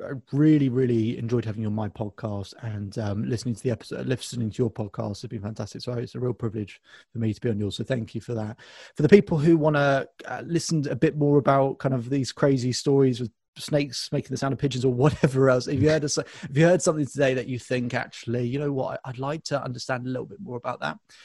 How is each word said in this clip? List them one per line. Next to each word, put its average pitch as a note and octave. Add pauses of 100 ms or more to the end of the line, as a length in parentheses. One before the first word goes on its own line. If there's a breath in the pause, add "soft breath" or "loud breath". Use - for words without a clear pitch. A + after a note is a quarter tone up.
I - (200)
really, D3
really A#2+
enjoyed A#2
having A2
you A2
on G#2+
my G#2+
podcast, G#2
and, G#2
um, A2
listening A#2+
to -
the C3
episode, -
listening B2
to B2
your A2+
podcast G#2+
has A#2
been G#2+
fantastic. A2
So B2
it's A#2
a B2+
real B2
privilege G#2+ (320 soft breath)
for A#2
me A2
to -
be A#2+
on G#2
yours. G2+
So A#2
thank A#2
you A2+
for -
that. G#2+ (380 loud breath)
For D3
the D3
people G3+
who E3
wanna, C#3+ (180)
uh, -
listen E3
a D3+
bit D3+
more C#3+
about C3+
kind C3+
of B2
these C3+
crazy B2+
stories C3+
with A#2+ (300)
snakes C#3+
making C#3+
the C3
sound C#3
of A#2+
pigeons B2+
or C3
whatever C3+
else, B2+
if C#3
you D3+
heard D#3
a, D3
if -
you C#3+
heard F3
something D3+
today C3+
that B2+
you B2+
think, B2
"Actually, A#2+
you B2+
know D3
what, C3+
I'd B2
like C#3+
to C3+
understand B2
a B2+
little B2
bit -
more B2
about B2
that," - (260 loud breath)